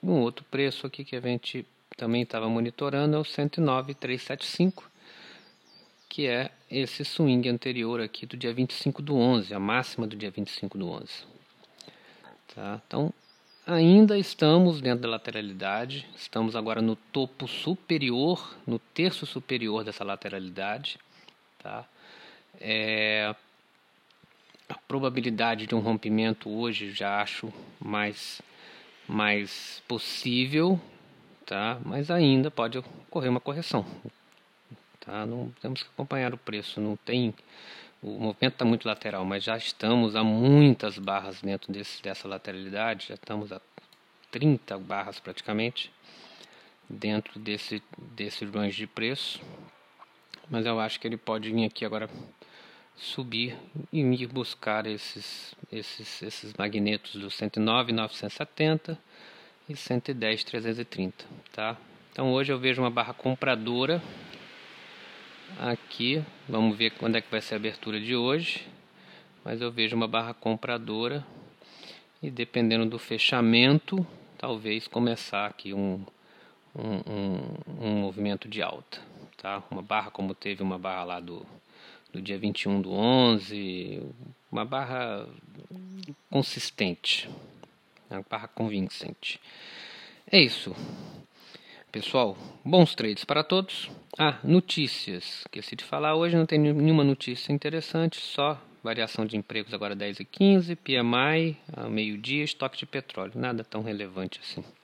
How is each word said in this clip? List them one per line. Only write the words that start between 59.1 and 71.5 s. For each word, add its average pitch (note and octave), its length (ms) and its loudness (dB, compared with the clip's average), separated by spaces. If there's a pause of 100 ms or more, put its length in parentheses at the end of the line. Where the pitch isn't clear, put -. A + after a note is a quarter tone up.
e D3+ 60 -8
cento B2 340 -4
e C#3 40 -2
dez, A2 300 -2
trezentos A2+ 360 -4
e A#2 60 -6
trinta, - 400 -6 (260)
tá? A2 260 -4 (340)
Então C3+ 220 0
hoje C3+ 180 0
eu C3+ 60 0
vejo B2+ 240 0
uma B2 80 2
barra A#2+ 240 -2
compradora C3 880 0 (1600)
aqui, B2 640 -2 (240)
vamos A2 280 2
ver A2 160 0
quando A2+ 260 0
é A2+ 40 0
que - 80 -18
vai A2 120 -2
ser - 140 -6
a - 20 -2
abertura G#2+ 420 -6
de A2+ 160 -4
hoje, C#3 500 0 (800)
mas A#2 180 -6
eu A#2+ 100 -4
vejo A#2 240 0
uma A2+ 120 2
barra A2+ 260 -2
compradora A2+ 920 -4 (960)